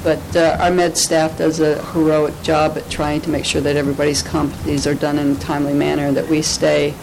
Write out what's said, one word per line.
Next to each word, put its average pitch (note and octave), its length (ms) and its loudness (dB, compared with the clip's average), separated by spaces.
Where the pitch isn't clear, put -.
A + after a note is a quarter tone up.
but, - 320 -2
uh, D#3+ 240 4
our F3 100 2
med F3 260 2
staff D#3+ 400 0
does D#3+ 220 0
a D3+ 280 2
heroic D#3 580 2
job D#3 340 2
at - 120 -10
trying D3 320 -2
to E3+ 80 -4
make C#3+ 140 -2
sure - 160 -2
that C#3+ 140 0
everybody's C#3+ 480 0
competencies D3 680 -2
are C#3+ 60 0
done D3 240 -2
in C#3+ 140 2
a C#3 80 -2
timely C#3+ 340 -2
manner, D3 380 0
that C3 160 0
we D#3 140 2
stay D3+ 600 0